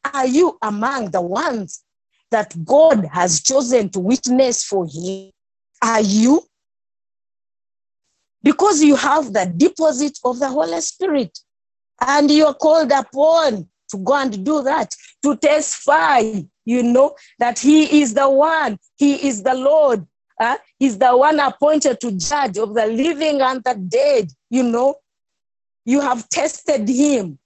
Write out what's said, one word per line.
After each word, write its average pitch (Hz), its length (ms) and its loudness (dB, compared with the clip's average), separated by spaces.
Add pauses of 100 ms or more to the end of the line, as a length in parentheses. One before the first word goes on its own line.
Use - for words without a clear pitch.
(140)
Are 262 140 -2
you 311 340 2
among 214 500 -4
the 185 100 -2
ones 214 600 -6 (480)
that 214 220 -2 (120)
God 277 460 4
has 175 300 -2
chosen 247 480 0
to 196 100 -8
witness 247 640 0
for 190 220 -4
him? 190 460 -12 (500)
Are 226 200 0
you? 220 420 2 (2000)
Because 311 400 2
you 294 120 6
have 277 380 -2
the 185 220 0
deposit 294 680 0
of 247 160 -4
the 269 100 -2
Holy 330 320 -4
Spirit, 294 560 -4 (640)
and 285 280 2
you 302 160 4
are 285 80 0
called 311 380 2
upon 277 800 0 (200)
to 202 80 -10
go 190 180 -2
and 214 300 -4
do 294 180 -2
that, 269 300 -4 (300)
to 277 140 0
testify, 302 800 0 (460)
you 240 180 0
know, 254 320 2 (240)
that 240 180 -2
he 302 440 4
is 226 120 -2
the 277 160 2
one, 285 480 0 (200)
he 285 300 0
is 214 160 -4
the 262 100 0
Lord, 262 520 2 (340)
uh, 240 180 -2 (200)
he's 247 200 0
the 247 180 4
one 294 240 4
appointed 285 640 0
to 240 100 -6
judge 202 460 -4
of 208 160 -4
the 220 120 0
living 285 560 -2
and 254 220 -2
the 254 100 -2 (140)
dead, 240 420 0 (200)
you 247 140 0
know. 240 320 -2 (880)
You 269 160 0
have 247 260 -4
tested 277 600 -4
him. 247 560 -2